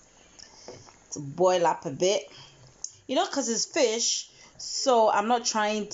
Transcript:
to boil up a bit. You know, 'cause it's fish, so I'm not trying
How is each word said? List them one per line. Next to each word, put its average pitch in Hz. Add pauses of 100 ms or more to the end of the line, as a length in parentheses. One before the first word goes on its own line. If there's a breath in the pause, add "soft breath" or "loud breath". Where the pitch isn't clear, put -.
(1120 loud breath)
to 156
boil 170
up -
a 160
bit. 180 (800 loud breath)
You 254
know, 370
'cause 262
it's 220
fish, 233 (300 loud breath)
so 233
I'm 208
not 233
trying 214